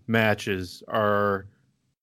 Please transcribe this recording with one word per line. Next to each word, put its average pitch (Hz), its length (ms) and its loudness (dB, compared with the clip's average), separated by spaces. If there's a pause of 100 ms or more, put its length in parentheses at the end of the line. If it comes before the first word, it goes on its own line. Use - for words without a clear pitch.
matches 107 840 0
are, 101 580 0 (560)